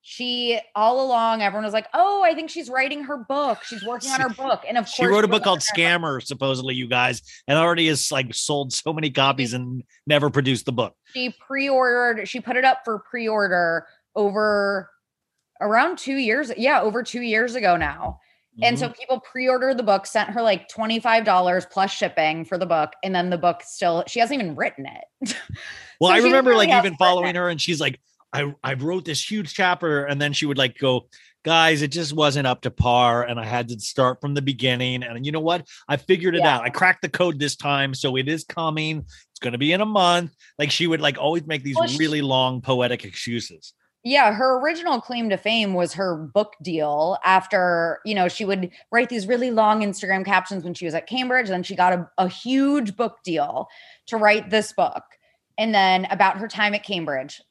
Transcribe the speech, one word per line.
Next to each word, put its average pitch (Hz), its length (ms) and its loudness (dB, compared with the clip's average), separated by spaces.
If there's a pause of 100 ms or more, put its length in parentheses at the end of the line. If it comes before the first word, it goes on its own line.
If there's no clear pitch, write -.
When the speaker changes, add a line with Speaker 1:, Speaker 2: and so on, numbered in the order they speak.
Speaker 1:
She, 240 540 -4 (140)
all 226 320 2
along, 226 340 2
everyone 202 240 -2
was 202 80 -4
like, 220 220 -2
"Oh, 392 280 2
I 330 120 4
think 311 160 -8
she's 294 180 -10
writing 269 360 -2
her 285 120 -8
book. 269 480 -2
She's 214 200 -12
working 247 260 -8
on 262 100 0
her 262 80 0
Speaker 2:
<laughs> 220 80 -8
Speaker 1:
book." 262 320 -2
And 233 80 -2
of 233 120 0
Speaker 2:
She - 140 -2
Speaker 1:
course, - 100 4
Speaker 2:
wrote 214 120 6
a 196 40 2
Speaker 1:
she - 20 0
Speaker 2:
book 208 140 2
called 185 160 2
Speaker 1:
wasn't 208 180 -2
Speaker 2:
Scammer, 170 440 0
supposedly, 131 520 -4
you 127 140 -6
guys, 123 340 0 (260)
and 143 100 4
already 170 300 4
has, 147 240 0
like, 131 220 -4
sold 143 380 -4
so - 200 -4
many 156 180 -2
copies 135 440 0
and 127 280 -8 (240)
never 147 220 2
produced 131 380 0
the 135 60 -4
book. 117 220 -4 (200)
Speaker 1:
She 254 160 -4
pre-ordered, 247 1000 0
she 254 120 -8
put 254 160 -6
it 254 100 0
up 254 180 4
for 214 140 -4 (100)
pre-order 185 800 0 (280)
over 202 760 0 (720)
around 240 360 2
two 269 200 -6
years. 254 400 0
Yeah, 240 260 4
over 220 200 0
two 247 200 -8
years 226 320 0
ago 196 220 4
now. 156 420 -6 (440)
And 240 160 2
so 247 80 -2
Speaker 2:
Mm-hmm. 233 140 -8
Speaker 1:
people 262 200 -2
pre-ordered 254 580 0
the 247 40 -4
book, 196 240 2
sent 208 240 -2
her, 233 120 -2
like, 196 260 0
twenty-five 226 560 0
dollars 185 420 2
plus 196 240 -2
shipping 160 540 -2
for 180 140 -6
the 185 80 -2
book. 160 260 0 (100)
And 190 120 -2
then 180 160 0
the 175 80 0
book 175 260 0
still, 175 420 -2
she - 140 -4
hasn't 254 200 0
even 165 160 -4
written 151 300 -6
it. - 540 -12
<laughs> - 60 -18 (540)
Speaker 2:
Well, 175 100 6
Speaker 1:
So 190 60 8
Speaker 2:
I - 20 8
Speaker 1:
she 240 60 6
Speaker 2:
remember, 254 260 6
Speaker 1:
really 220 160 6
Speaker 2:
like, - 40 2
Speaker 1:
hasn't 240 160 6
Speaker 2:
even 170 120 -4
following 180 280 4
Speaker 1:
written 175 100 -2
it. - 20 -2
Speaker 2:
her 180 120 0
and 156 100 -4
she's 165 200 -2
like, 131 200 -2 (320)
"I, 143 200 -4 (120)
I 131 100 -4
wrote 160 300 -4
this 160 260 -6
huge 208 240 -6
chapter." 175 500 0
And 143 160 -4
then 147 120 0
she 156 120 -2
would, 143 140 -2
like, 131 180 0
go, 127 300 0 (380)
"Guys, 160 380 4
it 143 100 -2
just 160 200 -6
wasn't 147 360 2
up 123 140 -2
to 123 100 -2
par. 120 500 4
And 120 160 -4
I 110 60 -8
had 120 240 -4
to 120 100 -10
start 127 420 0
from 143 140 -4
the 139 80 -2
beginning. 127 600 -2
And 120 200 -10
you 147 60 -4
know 156 100 -4
what? 165 260 -2 (220)
I 143 80 0
figured 175 380 0
it 170 60 2
Speaker 1:
Yeah. 147 160 6
Speaker 2:
out. 117 80 -4
I 123 60 -2
cracked 185 320 2
the 170 60 -6
code 170 300 -2
this 143 160 -4
time. 139 400 -2
So 131 220 -2
it 131 120 -2
is 156 140 -4
coming. 156 560 -4 (320)
It's - 100 -20
gonna 123 160 -6
be 147 160 0
in 185 80 2
a 214 60 0
month." 175 460 2 (260)
Like, 147 140 0
she 170 160 0
would, 160 120 0
like, 143 160 0
always 151 300 -2
make 151 160 -4
these 135 140 -4
Speaker 1:
Well, - 100 2
she 131 100 -4
Speaker 2:
really 151 260 0
long 131 380 2
poetic 123 440 0
excuses. 107 680 -10 (300)
Speaker 1:
Yeah, 247 300 4
her 254 260 2
original 320 420 -2
claim 233 300 -6
to 185 80 0
fame 214 360 0
was 175 200 0
her 180 220 -2
book 160 440 -2
deal 156 640 -2
after, 180 800 2
you 214 120 -4
know, 185 120 2
she 214 160 -6
would 190 260 -2 (200)
write 240 200 2
these 208 180 -4
really 240 240 0
long 214 300 4
Instagram 190 440 -2
captions 185 380 0
when 175 100 -8
she - 120 -10
was 151 80 -4
at 165 120 -4
Cambridge. 254 420 0
Then 180 140 -4
she 190 140 -8
got 180 180 4
a, 175 240 -4
a 185 100 2
huge 269 680 0
book 226 280 -4
deal 147 440 -4 (400)
to 226 100 -4
write 214 320 4
this 208 240 0
book. 160 300 0 (520)
And 220 160 -2
then 190 380 4
about 190 280 2
her 214 100 -8
time 208 260 0
at 202 80 -4
Cambridge 151 580 -6 (100)